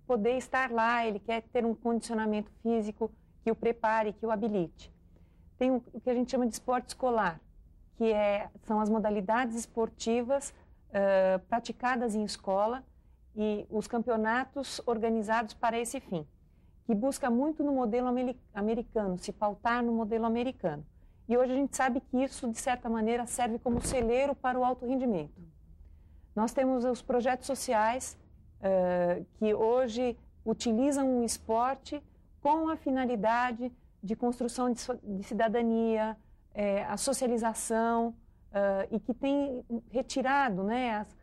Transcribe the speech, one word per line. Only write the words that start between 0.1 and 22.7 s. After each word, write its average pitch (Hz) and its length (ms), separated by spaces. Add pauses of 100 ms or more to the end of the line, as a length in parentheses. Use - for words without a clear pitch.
estar 262 340
lá, 233 360
ele 196 120
quer 226 220
ter 233 240
um 226 80
condicionamento 220 800 (100)
físico 220 480 (340)
que 226 60
o 226 60
prepare, 220 580
que 220 140
o - 20
habilite. 208 640 (640)
Tem 254 140
o, 247 200
o 240 80
que 254 120
a - 20
gente 247 160
chama 254 160
de 214 80
esporte 254 360
escolar, 208 520 (540)
que 226 160
é, 208 380 (140)
são 214 160
as 214 100
modalidades 220 680
esportivas, 233 960 (400)
ãh, 190 560
praticadas 233 680
em 214 80
escola 208 600 (520)
e 214 340
os 208 180
campeonatos 240 1000
organizados 226 640
para 233 240
esse 240 220
fim, 156 260 (600)
que 226 80
busca 262 340
muito 294 340
no 285 80
modelo 247 360
ameri-, 247 280 (160)
americano, 208 680
se - 120
pautar 233 520
no 233 100
modelo 226 320
americano. 226 580 (460)
E 233 80
hoje 254 160
a - 20
gente 277 220
sabe 262 240
que - 160
isso, 262 320
de 220 80
certa 247 320